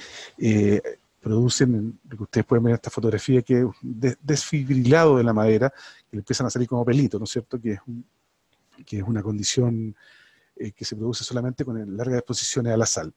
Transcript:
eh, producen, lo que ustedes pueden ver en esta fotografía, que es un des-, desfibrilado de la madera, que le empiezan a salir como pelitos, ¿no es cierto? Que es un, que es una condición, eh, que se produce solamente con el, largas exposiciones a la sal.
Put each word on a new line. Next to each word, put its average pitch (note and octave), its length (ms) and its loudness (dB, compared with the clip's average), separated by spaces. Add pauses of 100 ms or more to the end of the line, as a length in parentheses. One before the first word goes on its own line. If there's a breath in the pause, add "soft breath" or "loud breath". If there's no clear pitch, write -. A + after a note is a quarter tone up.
(380 loud breath)
eh, G#2 440 4 (380)
producen, A#2 800 2 (100)
lo B2+ 80 -16
que G#2+ 60 -10
ustedes G#2 240 0
pueden A#2 180 4
ver A#2+ 60 4
en A#2 60 2
esta - 140 -8
fotografía, A#2 520 0
que B2 160 2
es B2 60 2
un G#2+ 180 -2
des-, B2 380 -4
desfibrilado C#3+ 960 2
de A#2+ 80 4
la A#2 80 2
madera, A2 380 4 (380 loud breath)
que - 80 -12
le G#2 40 -8
empiezan B2+ 260 -4
a A2 40 -4
salir B2 180 -2
como A#2+ 160 -2
pelitos, B2 360 2
¿no - 40 -8
es - 60 -8
cierto? A#2+ 300 -8
Que A2+ 120 -4
es G2 120 -8
un, A#2+ 200 -12 (800)
que G#2 140 -10
es G2 40 -4
una G#2 220 -4
condición, A2 720 -2 (580 soft breath)
eh, G#2+ 160 -10
que - 140 -14
se - 100 -10
produce A2+ 300 -6
solamente B2 400 -6
con A#2+ 140 -8
el, G2+ 180 -10
largas B2 220 -2
exposiciones A#2 540 -4
a A2 40 2
la A2+ 100 4
sal. - 300 -4